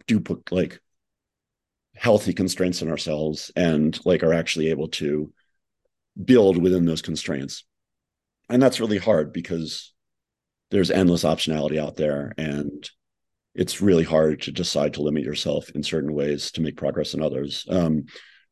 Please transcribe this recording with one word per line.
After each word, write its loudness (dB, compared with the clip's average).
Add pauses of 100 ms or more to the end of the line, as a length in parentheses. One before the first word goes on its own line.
do 2
put, -8
like, -2 (1160)
healthy 2
constraints -2
on -2
ourselves -4
and, 2
like, 2
are 4
actually -2
able -2
to -4 (880)
build 6
within 4
those 0
constraints. -8 (840)
And 4
that's 4
really 0
hard 2
because -8 (800)
there's 2
endless 4
optionality 0
out -6
there, -2
and -8 (640)
it's -4
really 4
hard 2
to -8
decide -2
to -6
limit 0
yourself -4
in -6
certain -4
ways -2
to -6
make -4
progress -4
in -4
others. -4
Um, 0 (460)